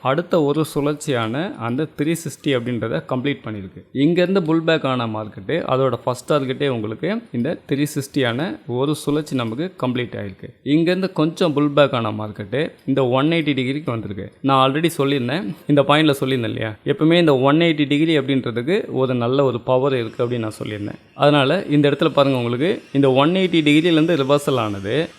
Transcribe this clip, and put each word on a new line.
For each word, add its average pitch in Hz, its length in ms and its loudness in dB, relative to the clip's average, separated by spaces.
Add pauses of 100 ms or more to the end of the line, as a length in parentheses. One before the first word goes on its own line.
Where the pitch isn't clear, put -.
(100)
அடுத்த 170 380 0
ஒரு 147 140 0 (120)
சுழற்சியான 143 680 -2 (240)
அந்த 143 200 -2 (100)
த்ரீ 151 140 0 (120)
சிக்ஸ்டி 147 340 -6
அப்படின்றத 120 440 -4 (100)
கம்ப்ளீட் 135 340 -4
பண்ணிருக்கு. 101 360 -12 (220)
இங்கேருந்து 180 440 2
புல் 160 200 0
பேக் 160 240 0
ஆன 123 140 -2 (100)
மார்க்கெட்டு 107 400 -6 (180)
அதோட 131 200 2 (100)
ஃபர்ஸ்ட் 123 280 -4
டார்கெட்டே 139 440 0
உங்களுக்கு 113 320 -6 (300)
இந்த 120 180 -2 (140)
த்ரீ 143 140 0 (100)
சிக்ஸ்டியான 131 540 -2 (300)
ஒரு 143 140 0 (120)
சுழற்சி 147 380 -2
நமக்கு 117 240 -4 (160)
கம்ப்ளீட் 123 380 -4
ஆயிருக்கு. 98 280 -12 (260)
இங்கேருந்து 180 360 0 (100)
கொஞ்சம் 165 360 0
புல் 147 220 0
பேக் 135 220 4
ஆன 110 200 -2
மார்க்கெட்டு 107 400 -6 (300)
இந்த 135 100 2 (180)
ஒன் 147 180 2
எயிட்டி 151 240 0
டிகிரிக்கு 135 340 -4
வந்திருக்கு. 98 320 -8 (220)
நான் 135 160 6
already 156 340 2
சொல்லியிருந்தேன், 139 460 0 (260)
இந்த 147 180 6
பாயிண்ட்ல 151 320 4
சொல்லியிருந்தேன் 127 320 -2
இல்லையா, 110 180 -6 (220)
எப்பவுமே 160 300 4
இந்த 151 120 6 (140)
ஒன் 151 180 4
எயிட்டி 151 260 2
டிகிரி 160 280 2
அப்படின்றதுக்கு 127 560 -2 (240)
ஒரு 131 120 0 (100)
நல்ல 127 160 0 (100)
ஒரு 117 100 -2 (100)
பவர் 131 320 2
இருக்கு 113 220 -8
அப்படின்னு 120 240 -2
நான் 131 140 -10
சொல்லியிருந்தேன். 104 380 -8 (240)
அதனால 143 280 4 (240)
இந்த 147 160 4
இடத்துல 147 260 2
பாருங்க, 139 240 4
உங்களுக்கு 120 300 0 (280)
இந்த 135 100 6 (140)
ஒன் 160 180 2
எயிட்டி 170 280 2
டிகிரிலேருந்து 160 540 4
ரிவர்சல் 139 420 2
ஆனது 101 300 -4 (240)